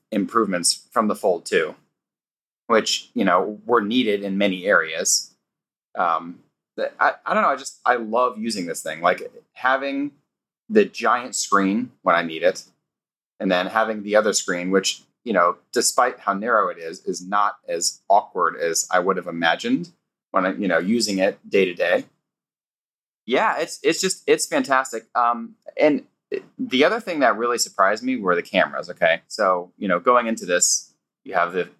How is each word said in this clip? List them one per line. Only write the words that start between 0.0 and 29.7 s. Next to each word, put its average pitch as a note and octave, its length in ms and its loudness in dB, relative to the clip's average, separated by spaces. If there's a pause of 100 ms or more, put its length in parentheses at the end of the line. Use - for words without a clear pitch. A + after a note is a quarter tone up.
improvements F#2+ 800 0
from A2 160 0
the G2 80 0
Fold F2+ 300 -2
two, E2+ 300 0 (920)
which, - 460 0
you A2+ 120 -2
know, F#2+ 400 0
were A#2 160 2
needed G#2 420 0
in G2 140 -4
many F#2 280 0
areas. E2+ 680 0 (640)
Um, E2+ 420 -2 (380)
th-, - 220 -4
I, C#3+ 140 2 (120)
I E3 80 -2
don't G#3+ 100 0
know. F3 60 2
I C#3 60 -2
just, C3+ 300 -14
I B2 100 2
love A#2 420 -2
using G#2+ 280 -6
this E2 160 -8
thing. D#2 200 -10
Like, F2+ 300 0 (220)
having C#3 580 -2 (560)
the G#2+ 180 4
giant A#2 500 -2
screen G2+ 560 0 (100)
when F2 140 2
I E2+ 80 2
need D#2+ 200 -8
it, F#2 200 2 (760)
and F#2+ 120 0
then F#2 160 0
having A2 360 -2
the G2+ 120 0
other G#2+ 180 4
screen, F2+ 380 -4
which, F#2+ 320 0 (220)
you A#2 80 -2
know, F2 240 4 (160)
despite B2 460 0
how G2+ 140 -2
narrow G#2 360 0
it E2+ 80 -8
is, E2+ 280 -12
is F2+ 220 -6
not G2+ 300 0 (100)
as F2 400 -4
awkward - 480 2
as E2 360 -2
I F#2 80 4
would F#2 180 0
have F2 100 -8
imagined F2 640 -2 (420)
when F#2 140 0
I, F#2+ 80 -2
you G2 160 -4
know, E2 80 2
using G#2 400 0
it G2 200 2 (120)
day F#2+ 160 4
to F2+ 80 -4
day. F2+ 320 0 (1200)
Yeah, C#3+ 340 2
it's, E3+ 240 -6
it's E3 160 2
just, F#3 280 -4
it's D#3 180 4
fantastic. C3 720 0
Um, A#2 400 0 (220)
and D3+ 260 4 (560)
the C3 260 2
other G#3+ 140 0
thing F3+ 200 -6
that A#2 180 4
really A#2+ 200 -2
surprised G2+ 460 0
me B2+ 140 -2
were F#2 180 0
the F2 80 0
cameras. D#2 460 0
Okay, E2 380 0
so, F#2 500 -2